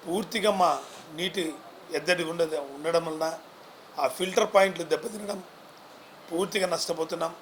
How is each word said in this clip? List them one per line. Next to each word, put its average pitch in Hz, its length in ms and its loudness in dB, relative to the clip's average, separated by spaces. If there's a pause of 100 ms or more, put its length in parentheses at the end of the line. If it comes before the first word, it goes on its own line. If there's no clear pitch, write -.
పూర్తిగా 202 480 0 (100)
మా 165 100 6 (460)
నీటి 180 260 -2 (540)
ఎద్దడి 170 340 0
ఉండద-, 160 300 0 (140)
ఉండడం 165 320 2
వలన 156 180 -2 (760)
ఆ 139 40 2 (120)
ఫిల్టర్ 190 380 2
పాయింట్లు 185 360 6
దెబ్బతినడం, 208 480 -4 (880)
పూర్తిగా 185 440 0
నష్టపోతున్నాం. 165 680 -2